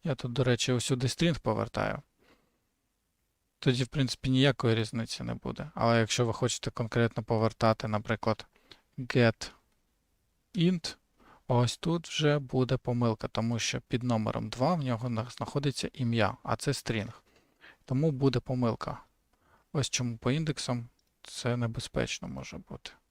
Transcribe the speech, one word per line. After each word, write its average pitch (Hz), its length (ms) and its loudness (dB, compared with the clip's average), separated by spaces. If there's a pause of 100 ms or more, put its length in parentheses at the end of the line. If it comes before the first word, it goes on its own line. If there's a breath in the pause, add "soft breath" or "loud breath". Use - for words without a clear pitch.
Я 147 120 -2
тут, 120 180 -6
до 135 100 0
речі, 123 300 2
усюди 123 360 0
стрінг 165 300 0
повертаю. 107 640 -2 (1600 soft breath)
Тоді, 131 240 2
в 123 40 -4
принципі, 135 420 -2
ніякої 131 460 4
різниці 113 480 -4
не 117 100 -4
буде. 117 420 -8
Але 117 240 4
якщо 113 260 2
ви 113 80 0
хочете - 380 -2
конкретно 117 520 0
повертати, 113 640 2
наприклад, 107 580 -2 (520 loud breath)
get 123 540 2 (1040)
int, 180 420 0 (500 soft breath)
ось 123 300 2
тут 165 300 -2
вже 147 320 2
буде 131 380 0
помилка, 120 500 0
тому 113 320 -2
що - 220 -2
під 123 220 -2
номером 110 460 0
два 131 240 2
в 160 100 0
нього 123 260 -2
на-, 117 200 -4
знаходиться 139 640 -4
ім'я, 117 500 2
а 117 120 0
це - 180 -2
стрінг. 113 500 -4 (640 loud breath)
Тому 147 260 0
буде 131 280 2
помилка. 123 640 -2 (680 soft breath)
Ось 139 160 0
чому 120 280 -4
по 123 140 -2
індексам 135 580 -2 (340)
це - 340 -4
небезпечно 117 720 -4
може 131 300 -10
бути. - 340 -16 (200)